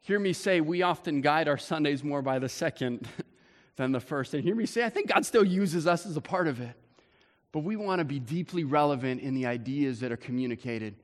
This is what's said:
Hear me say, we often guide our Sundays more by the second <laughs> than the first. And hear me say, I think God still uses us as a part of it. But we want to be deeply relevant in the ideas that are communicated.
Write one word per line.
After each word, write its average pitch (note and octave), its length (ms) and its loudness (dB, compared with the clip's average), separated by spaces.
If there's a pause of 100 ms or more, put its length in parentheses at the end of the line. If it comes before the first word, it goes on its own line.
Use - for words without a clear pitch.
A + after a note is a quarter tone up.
Hear G3+ 180 0
me G3 140 2
say, F#3 280 2
we E3+ 220 0
often E3 380 0
guide D3 280 4
our C#3+ 100 2
Sundays D3 440 0
more C#3+ 200 -2
by C3 160 0
the B2+ 100 -2
second B2 580 -4 (360)
<laughs> - 340 -20
than C3 160 0
the B2+ 80 0
first. C3+ 340 -6
And C#3+ 80 -2
hear F#3 140 2
me A3+ 100 0
say, A#3 180 0
I A3+ 40 0
think G4+ 200 -2
God D4+ 180 4
still - 180 6
uses F3+ 420 2
us F3 200 2
as E3+ 100 -6
a D3+ 40 -2
part F3+ 280 0
of B2 120 -4
it. A#2+ 140 -10 (760)
But D#3 80 -2
we G3 160 -4
want G3 220 0
to E3 60 2
be C#3 140 -2
deeply D#3+ 460 -4
relevant C3+ 560 2
in C3+ 140 -2
the B2+ 120 0
ideas B2 540 -2
that B2+ 100 -4
are A#2 60 -4
communicated. A#2 880 -4